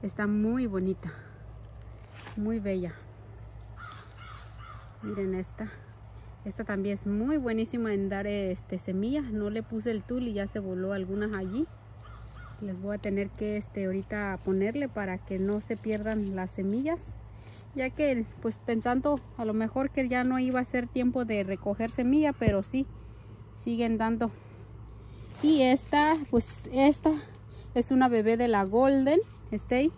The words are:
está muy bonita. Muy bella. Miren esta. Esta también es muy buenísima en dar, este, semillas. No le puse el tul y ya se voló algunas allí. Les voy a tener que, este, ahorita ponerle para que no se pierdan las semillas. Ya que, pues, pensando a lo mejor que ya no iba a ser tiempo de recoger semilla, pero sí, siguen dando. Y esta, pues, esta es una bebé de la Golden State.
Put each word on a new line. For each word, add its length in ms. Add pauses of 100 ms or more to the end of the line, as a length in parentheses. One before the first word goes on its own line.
está 240
muy 400
bonita. 460 (1200)
Muy 220
bella. 360 (2000)
Miren 320
esta. 360 (720)
Esta 200
también 300
es 120
muy 300
buenísima 580
en 140
dar, 180
este, 520
semillas. 520
No 200
le 120
puse 300
el 100
tul 240
y 60
ya 160
se 100
voló 340
algunas 400
allí. 340 (920)
Les 200
voy 160
a 20
tener 320
que, 260
este, 300
ahorita 580
ponerle 440
para 300
que 200
no 220
se 160
pierdan 580
las 160
semillas. 640 (600)
Ya 160
que, 360 (160)
pues, 160
pensando 640 (160)
a 80
lo 100
mejor 360
que 180
ya 160
no 140
iba 220
a 40
ser 220
tiempo 380
de 180
recoger 480
semilla, 420
pero 300
sí, 240 (680)
siguen 440
dando. 320 (1120)
Y 200
esta, 520 (160)
pues, 420
esta 400 (600)
es 160
una 180
bebé 280
de 120
la 160
Golden 560 (320)
State. 460